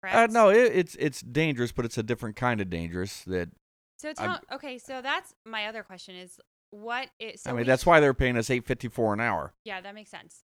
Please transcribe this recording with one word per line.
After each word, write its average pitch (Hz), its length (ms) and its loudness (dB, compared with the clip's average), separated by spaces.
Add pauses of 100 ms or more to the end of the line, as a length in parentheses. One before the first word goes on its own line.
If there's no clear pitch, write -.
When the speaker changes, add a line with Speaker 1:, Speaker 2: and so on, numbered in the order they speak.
Speaker 1:
Uh, 190 40 -10
Speaker 2:
Correct? 220 260 4
Speaker 1:
no, 220 160 8
it, 233 260 8
it's, 175 200 0
it's 147 260 -2
dangerous, 123 500 0
but 123 140 -4
it's 113 120 -6
a 117 60 -2
different 110 320 -4
kind 120 260 0
of 95 80 -4
dangerous 87 540 -6
that 90 260 -4 (480)
Speaker 2:
So 302 120 -12
Speaker 1:
I'm 311 60 -12
Speaker 2:
tell, 349 240 -4 (140)
okay, 269 240 -12
so 262 240 -14
that's 294 320 -6 (120)
my 220 200 -8
other 220 180 -10
question 185 320 -18
is 180 240 -20 (320)
what 233 380 -8 (100)
it, 220 200 -14
so - 100 -12
Speaker 1:
I 127 40 -4
mean, 120 80 -2
Speaker 2:
we - 40 0
Speaker 1:
that's 131 200 2
why 170 140 8
they're 143 140 6
paying 123 240 0
us 113 120 -2
eight 123 160 0
fifty-four 113 480 -2
an 101 60 -4
hour. 98 340 -4 (120)
Speaker 2:
Yeah, 190 160 -10
that 202 140 -18
makes 214 160 -20
sense. 151 380 -20